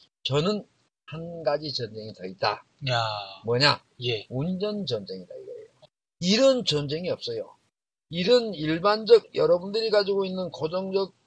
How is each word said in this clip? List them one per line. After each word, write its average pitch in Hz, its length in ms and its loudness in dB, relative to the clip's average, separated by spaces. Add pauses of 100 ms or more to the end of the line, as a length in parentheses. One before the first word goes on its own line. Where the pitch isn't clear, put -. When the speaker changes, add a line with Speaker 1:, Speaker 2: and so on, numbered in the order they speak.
(240)
Speaker 1:
저는 151 420 0 (400)
한 165 380 -12
가지 147 300 -2
전쟁이 110 400 -8
더 90 120 -12
있다. 98 400 -4 (240)
Speaker 2:
야. 117 140 2 (420)
Speaker 1:
뭐냐? 127 340 4 (240)
Speaker 2:
예. 113 260 -4
Speaker 1:
운전 185 580 -4
전쟁이다 95 480 -8
이거예요. - 320 -16 (540)
이런 240 440 4
전쟁이 151 460 -2
없어요. 113 420 -8 (560)
이런 214 460 2
일반적 196 800 4
여러분들이 185 560 2
가지고 196 340 2
있는 185 240 -4
고정적 190 640 -4 (140)